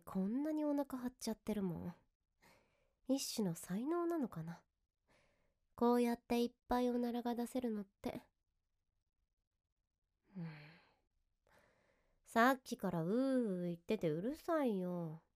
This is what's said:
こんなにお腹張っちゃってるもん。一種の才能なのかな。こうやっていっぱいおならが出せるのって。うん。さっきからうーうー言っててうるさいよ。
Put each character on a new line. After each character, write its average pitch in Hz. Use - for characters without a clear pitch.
こ -
ん 220
な 311
に 311
お 294
腹 277
張 247
っ 254
ち -
ゃ -
っ -
て -
る 208
も 175
ん。 -
一 262
種 226
の 175
才 208
能 339
な 339
の 254
か 160
な。 165
こ 240
う 240
や 240
っ -
て 240
い 240
っ -
ぱ 247
い 247
お 240
な 240
ら 233
が 240
出 240
せ 254
る 240
の 208
っ -
て。 -
う 180
ん。 165
さ 240
っ 262
き -
か 185
ら 170
う 165
ー 180
う 247
ー 175
言 175
っ -
て -
て 170
う 156
る 247
さ 320
い 208
よ。 175